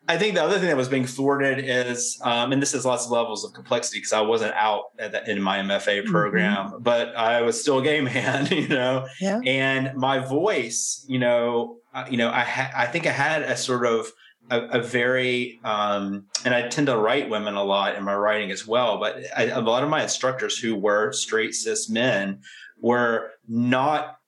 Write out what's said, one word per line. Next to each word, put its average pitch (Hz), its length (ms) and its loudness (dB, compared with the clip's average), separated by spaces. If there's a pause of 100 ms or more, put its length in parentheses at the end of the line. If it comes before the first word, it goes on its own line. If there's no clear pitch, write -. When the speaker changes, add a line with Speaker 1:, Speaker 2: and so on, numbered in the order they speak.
Speaker 1:
I 170 80 4
think 196 200 2
the 165 60 4
other 180 160 2
thing 180 100 0
that 151 80 2
was 127 120 0
being 131 160 0
thwarted 135 600 0
is, 123 580 -2
um, 120 300 0
and 139 100 2
this 139 120 0
is 127 120 -2
lots 120 200 0
of 117 40 -6
levels 113 340 0
of 104 80 -12
complexity - 480 -4
'cause - 120 -4
I 110 80 2
wasn't 107 340 2
out 107 300 0 (160)
at 104 120 -8
the, 110 180 -4
in 101 120 0
my 98 160 0
M 98 120 -2
F 101 180 0
A 101 120 2
Speaker 2:
Mm-hmm. 214 100 -4
Speaker 1:
program, 104 720 2
but 120 360 0
I 117 260 2
was 117 180 0
still 135 200 2
a - 20 -2
gay 151 180 2
<laughs> 127 120 -2
man, 131 340 0
you 151 220 0
know? 131 380 0 (140)
Speaker 2:
Yeah. 196 240 0
Speaker 1:
And 135 520 0
my 131 240 2
voice, 139 880 -2
you 131 100 0
know, 120 580 2 (160)
uh, 127 160 -8
you 131 80 -2
know, 117 140 2
I 127 120 0
ha-, 131 320 -2
I - 120 0
think 165 200 -2
I 147 40 2
had 143 320 0
a 123 140 -2
sort 123 280 -2
of 113 260 0 (380)
a, 120 300 0
a - 20 4
very, 123 840 0
um, 104 600 -2 (180)
and 123 100 2
I 120 140 0
tend 147 180 0
to 127 100 2
write 113 320 2
women 104 280 -2
a 101 80 0
lot 98 320 2
in 101 80 -6
my 101 100 0
writing 104 380 0
as 98 120 -8
well, 110 360 2
but 104 240 -4 (120)
I, 110 100 2
a 127 140 -2
lot 117 220 2
of 151 80 0
my 147 140 2
instructors 127 520 -2
who 113 200 -2
were 104 340 2
straight 110 420 -2
cis 110 380 -4
men 107 520 0 (380)
were 117 520 0 (160)
not 127 800 0